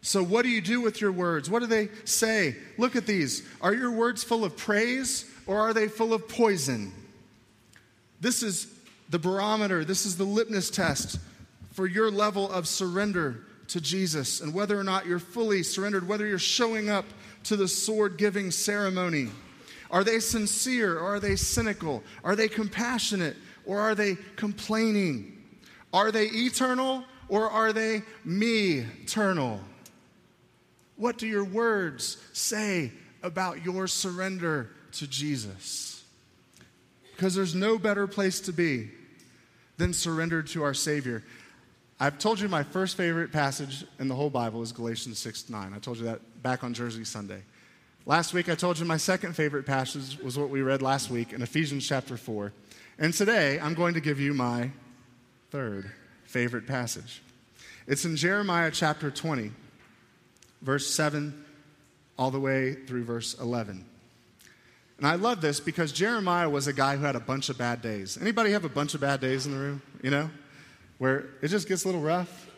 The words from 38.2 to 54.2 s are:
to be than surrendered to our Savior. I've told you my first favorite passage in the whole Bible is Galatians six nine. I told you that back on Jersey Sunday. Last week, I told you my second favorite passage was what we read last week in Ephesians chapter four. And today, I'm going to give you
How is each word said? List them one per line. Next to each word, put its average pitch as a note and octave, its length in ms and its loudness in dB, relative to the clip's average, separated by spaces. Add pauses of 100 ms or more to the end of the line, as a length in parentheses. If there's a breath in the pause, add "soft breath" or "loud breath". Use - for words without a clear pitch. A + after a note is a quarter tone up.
to F#3 120 -6
be D3 360 0 (880 soft breath)
than F3+ 160 0
surrendered E3 560 0
to D#3+ 140 -4
our C#3+ 100 2
Savior. C3 500 -2 (800 loud breath)
I've C#3+ 180 2
told G#3+ 220 2
you G#3 80 0
my D#3+ 140 2
first F#3 340 -2
favorite E3+ 340 0
passage C#3 540 -2 (140)
in C3 100 -2
the C3 60 0
whole C#3+ 160 0
Bible A#2 320 -2
is A2+ 100 -8
Galatians A#2 460 -6
six - 320 -10
nine. G2 240 -8
I G#2 60 -12
told A#2 180 -8
you A#2 60 -6
that - 380 -8
back B2+ 220 -2
on A#2+ 80 -6
Jersey A2+ 320 -6
Sunday. G2 380 -10 (640 soft breath)
Last D#3+ 260 4
week, F3+ 160 0
I E3+ 60 2
told F3 240 0
you E3+ 80 -2
my D#3+ 100 2
second E3+ 380 0
favorite D3 320 0
passage C3+ 540 -2
was C3 180 -6
what C#3+ 100 -2
we C3+ 140 0
read C3+ 180 2
last C3 300 0
week A#2 240 -4
in C3 80 -4
Ephesians C#3 440 -2
chapter B2+ 300 -2
four. G#2 380 -6 (440 loud breath)
And D#3 140 2
today, F3 480 4
I'm D3+ 140 -2
going E3+ 180 2
to E3 80 0
give C#3+ 180 0
you C#3 140 0